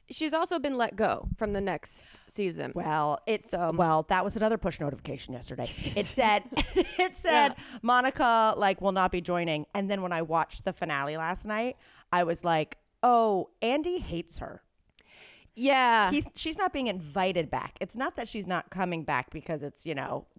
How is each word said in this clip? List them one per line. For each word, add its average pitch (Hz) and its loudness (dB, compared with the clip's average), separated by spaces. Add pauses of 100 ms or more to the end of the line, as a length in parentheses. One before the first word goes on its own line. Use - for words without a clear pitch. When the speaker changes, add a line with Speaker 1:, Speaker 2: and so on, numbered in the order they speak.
Speaker 1:
she's 302 -4
also 339 0
been 269 -2
let 233 0
go 190 0
from 208 -2
the 196 -2
next - -6
season. 160 -4
Speaker 2:
Well, 151 0
it's 214 -2
Speaker 1:
So 170 0
Speaker 2:
well, 160 4
that 185 2
was 196 -2
another 220 2
push - -4
notification 131 -6
yesterday. 123 -8 (260)
It 202 0
said, 214 2
<laughs> - -10 (200)
it 370 0
said, 302 4
Speaker 1:
Yeah. - -16 (180)
Speaker 2:
"Monica, 240 4
like, 196 2
will 196 2
not 185 2
be 180 -2
joining." 170 0
And 196 -2
then 196 -2
when 180 -2
I 165 0
watched 160 -2
the 185 -2
finale 151 -4
last 165 -4
night, 220 -4 (340)
I 175 4
was 170 -2
like, 160 0 (260)
"Oh, 226 4 (140)
Andy 302 0
hates 170 -8
her." - -12 (920)
Speaker 1:
Yeah. 240 6
Speaker 2:
He's, 285 0
she's - -6
not 359 2
being 269 -2
invited 180 0
back. - -6
It's 196 -8
not 269 -4
that 233 -8
she's 208 -8
not 180 -4
coming 175 -4
back 135 -2
because 156 -8
it's, - -12
you 160 -4
know, 135 -6 (120)